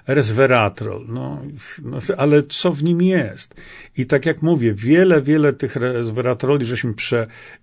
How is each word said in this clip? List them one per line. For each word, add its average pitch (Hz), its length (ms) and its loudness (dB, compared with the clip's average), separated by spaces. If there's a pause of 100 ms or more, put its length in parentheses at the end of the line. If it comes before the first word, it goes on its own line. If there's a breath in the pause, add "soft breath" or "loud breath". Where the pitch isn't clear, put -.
resveratrol”. 113 1000 2
No, 131 340 -10 (400)
no, 123 160 -10 (180)
ale 147 260 4
co 175 300 -2
w 143 100 -4
nim 170 200 2
jest? 180 520 -2 (420 loud breath)
I 127 100 -2
tak 139 200 2
jak 160 160 -2
mówię, 131 320 2
wiele, 151 480 4
wiele 147 300 2
tych - 240 -6
resveratroli 123 880 -2
żeśmy 117 280 -4
prze-, 117 320 -2 (360 loud breath)